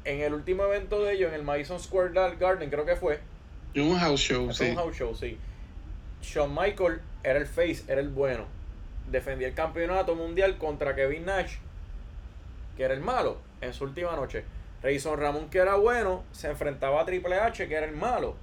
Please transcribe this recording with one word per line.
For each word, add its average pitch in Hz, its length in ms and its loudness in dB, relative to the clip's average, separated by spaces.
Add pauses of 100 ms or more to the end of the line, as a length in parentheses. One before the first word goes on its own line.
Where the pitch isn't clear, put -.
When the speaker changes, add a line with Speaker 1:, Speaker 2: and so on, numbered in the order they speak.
Speaker 1:
En 143 140 -2
el 147 140 2
último 185 320 0
evento 202 380 2
de 202 100 2
ellos, 185 160 4
en 156 60 -4
el 151 80 -4
Madison 147 360 -2
Square 185 340 2
Gar-, 180 240 4
Garden, 180 320 2
creo 147 160 0
que 175 120 4
fue. 151 240 0 (520)
Speaker 2:
En 143 100 2
un 175 140 6
house 151 220 4
show, 127 280 2
Speaker 1:
Fue 120 60 -4
Speaker 2:
sí. - 180 2
Speaker 1:
un 120 40 -2
house 170 220 -2
show, 117 180 -2
sí. 110 220 -6 (840)
Shawn 143 320 0
Michael 180 460 2 (240)
era 139 160 4
el 143 80 0
face, 165 400 0
era 135 140 2
el 143 80 -4
bueno. 131 360 0 (640)
Defendía 127 380 -2
el 127 60 -4
campeonato 170 640 0
mundial 175 420 2
contra 147 380 -2
Kevin 143 300 0
Nash, 190 300 -2 (1200)
que 127 80 -2
era 131 100 2
el 131 60 0
malo, 190 380 0 (240)
en 123 120 -6
su 139 120 -6
última 170 320 -4
noche. 123 260 -4 (380)
Razor 143 360 0
Ramón, 147 320 0
que 185 100 4
era 190 160 6
bueno, 202 480 4 (100)
se 156 160 -4
enfrentaba 139 520 2
a 165 40 0
Triple 180 300 0
H, 208 340 2
que 151 40 -2
era 156 120 2
el 151 100 -6
malo. 165 480 0